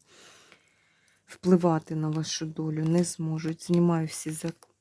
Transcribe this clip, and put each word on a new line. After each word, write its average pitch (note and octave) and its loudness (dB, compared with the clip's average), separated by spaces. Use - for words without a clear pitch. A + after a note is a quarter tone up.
впливати E3+ 2
на D#3 -2
вашу D#3 -4
долю, D#3 -4
не E3+ 4
зможуть. D#3+ -6
Знімаю E3+ 4
всі - -10
зак-, E3 -8